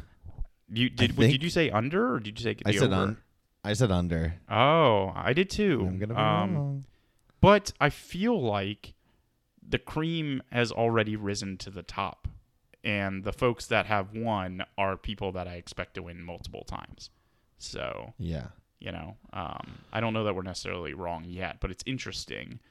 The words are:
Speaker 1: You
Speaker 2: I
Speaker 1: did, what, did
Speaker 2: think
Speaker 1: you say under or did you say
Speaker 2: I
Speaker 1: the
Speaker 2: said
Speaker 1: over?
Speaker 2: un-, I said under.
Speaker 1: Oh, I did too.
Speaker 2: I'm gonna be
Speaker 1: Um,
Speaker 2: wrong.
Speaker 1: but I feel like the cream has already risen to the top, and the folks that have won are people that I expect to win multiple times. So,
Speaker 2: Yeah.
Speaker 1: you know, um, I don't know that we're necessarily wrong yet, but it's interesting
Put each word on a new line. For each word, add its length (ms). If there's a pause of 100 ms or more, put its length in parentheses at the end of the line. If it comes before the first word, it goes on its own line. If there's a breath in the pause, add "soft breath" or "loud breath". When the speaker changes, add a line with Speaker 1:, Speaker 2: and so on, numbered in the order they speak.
(720 loud breath)
Speaker 1:
You 140
Speaker 2:
I 40
Speaker 1:
did, 260
what, 80
did 80
Speaker 2:
think 100
Speaker 1:
you 80
say 200
under 440
or 60
did 180
you 60
say 200
Speaker 2:
I 80
Speaker 1:
the 60
Speaker 2:
said 140
Speaker 1:
over? 100
Speaker 2:
un-, 140 (480)
I 80
said 180
under. 440 (140)
Speaker 1:
Oh, 680
I 180
did 180
too. 360
Speaker 2:
I'm 120
gonna 160
be 60
Speaker 1:
Um, 340
Speaker 2:
wrong. 300 (560)
Speaker 1:
but 400
I 100
feel 500
like 540 (720)
the 140
cream 600 (120)
has 180
already 460
risen 420
to 120
the 120
top, 460 (560)
and 400
the 80
folks 340
that 200
have 280
won 500 (140)
are 180
people 360
that 160
I 80
expect 380
to 100
win 180
multiple 420
times. 460 (480)
So, 600
Speaker 2:
Yeah. 300 (300)
Speaker 1:
you 140
know, 240 (160)
um, 460 (140)
I 80
don't 140
know 100
that 120
we're 60
necessarily 520
wrong 300
yet, 360
but 120
it's 140
interesting 720 (100)